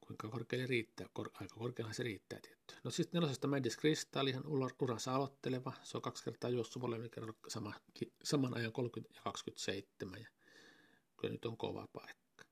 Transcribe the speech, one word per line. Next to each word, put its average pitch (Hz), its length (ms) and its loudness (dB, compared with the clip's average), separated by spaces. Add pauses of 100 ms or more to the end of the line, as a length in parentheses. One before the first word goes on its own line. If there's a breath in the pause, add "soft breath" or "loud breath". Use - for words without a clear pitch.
kuinka - 280 -6
korkealle 120 380 0
riittää? 117 460 2
Kor-, - 220 -4
aika - 200 -10
korkeallahan 113 400 -4
se - 80 -2
riittää 104 380 -4
tietty. - 340 -18 (100)
No 123 60 -2
sit 135 220 2
nelosesta 147 360 4
Madness 135 300 2
Crystal, 151 480 4
ihan 131 200 0
ula-, 135 360 2
uransa 123 320 2
aloitteleva. 131 580 2 (100)
Se - 140 -8
on 120 60 -2
kaksi - 220 -4
kertaa 120 260 0
juossut 123 320 2
molemmin 117 280 -2
kerralla 110 280 -8 (100)
sama, 104 260 -4 (200)
ki-, - 180 -4 (100)
saman 131 340 4
ajan 113 160 0
kolmekymmentä - 460 -2
ja - 40 -20
kaksikymmentäseitsemän. - 1000 -4
Ja 113 80 -14 (880 loud breath)
kyllä - 160 0
nyt - 120 -6
on 113 120 -2
kova 101 360 -4
paikka. - 280 -12 (320)